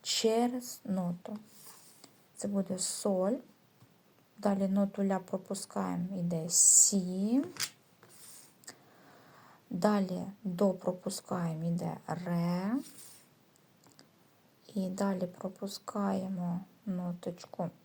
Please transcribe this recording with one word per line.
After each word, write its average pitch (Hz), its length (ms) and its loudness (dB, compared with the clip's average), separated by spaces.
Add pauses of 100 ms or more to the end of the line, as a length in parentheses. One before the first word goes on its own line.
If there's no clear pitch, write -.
через 240 800 0
ноту. 185 540 -4 (960)
Це - 120 -6
буде 196 300 0
соль. 196 580 0 (1000)
Далі 196 300 2
ноту 196 360 2
ля 190 140 2
пропускаємо, 185 1000 -4
іде 170 300 -2
сі. 196 960 6 (2250)
Далі 185 520 2 (220)
до 185 300 2
пропускаємо, 175 920 -4
іде 170 320 -2 (100)
ре. 175 680 -2 (2000)
І 190 140 -2
далі 190 380 -2
пропускаємо 190 1300 -4 (260)
ноточку 180 840 -6 (140)